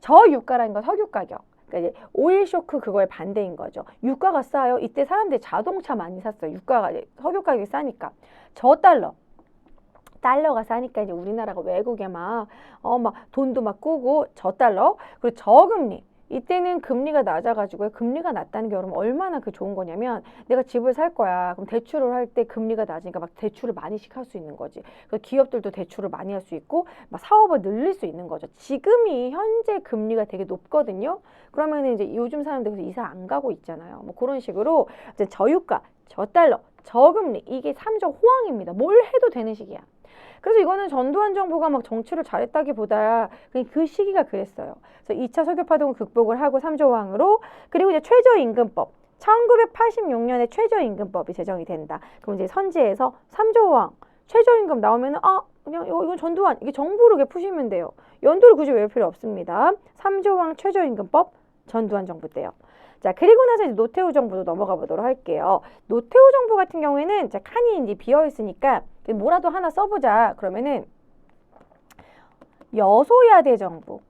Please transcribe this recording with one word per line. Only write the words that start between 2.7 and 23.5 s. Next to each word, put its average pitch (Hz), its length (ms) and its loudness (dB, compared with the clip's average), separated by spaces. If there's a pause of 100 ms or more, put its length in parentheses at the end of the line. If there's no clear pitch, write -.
그거의 196 280 -2
반대인 190 480 -8
거죠. - 280 -14 (200)
유가가 269 380 0
싸요. 254 360 -2
이때 277 280 -4
사람들이 370 340 -2
자동차 311 560 -6
많이 185 240 -10
샀어요. 196 320 -10
유가가, 202 380 -2
이제 - 160 -10 (100)
석유 359 260 -6
가격이 262 240 -2
싸니까. 269 460 -8 (420)
저달러. 277 600 4 (1040)
달러가 262 440 0
싸니까 240 380 -6
이제 196 100 -8
우리나라가 196 500 -8
외국에 196 460 -4
막, 185 380 -8 (360)
어, 247 160 -2
막 226 160 -2 (180)
돈도 262 300 -2
막 202 180 -6
꾸고, 294 540 0
저달러. 220 600 0 (240)
그리고 233 140 -4
저금리. 285 680 4 (240)
이때는 359 520 -4
금리가 269 420 -2
낮아가지고요. 202 680 -4
금리가 277 420 -6
낮다는 220 360 -8
게 208 80 -6
여러분 185 200 -8
얼마나 285 420 -4
그 214 140 -12
좋은 196 220 -10
거냐면 190 480 -8 (260)
내가 254 140 0
집을 254 320 -2
살 330 200 -2
거야. 180 400 -2
그럼 190 120 -14
대출을 240 460 -4
할 247 140 -4
때 240 160 -4
금리가 220 440 -4
낮으니까 170 340 -12
막 165 160 -14
대출을 220 380 -8